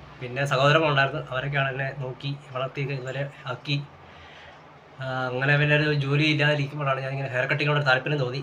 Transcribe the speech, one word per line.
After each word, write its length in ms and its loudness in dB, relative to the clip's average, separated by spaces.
പിന്നെ 220 -4
സഹോദരങ്ങളുണ്ടായിരുന്നു, 720 4
അവരൊക്കെയാണ് 420 -2
എന്നെ 140 -4
നോക്കി 260 -8
വളർത്തിയൊക്കെ 460 -4
ഇതുവരെ 240 -6
ആക്കി. 240 -4
ആ, 40 -8
അങ്ങനെ 300 2
പിന്നെ 200 4
ഒരു 80 2
ജോലി 300 2
ഇല്ലാതിരിക്കുമ്പോഴാണ് 680 0
ഞാനിങ്ങനെ 300 -6
ഹെയർ 160 0
കട്ടിങ്ങിനോട് 400 2
താല്പര്യം 340 2
തോന്നി. 180 -4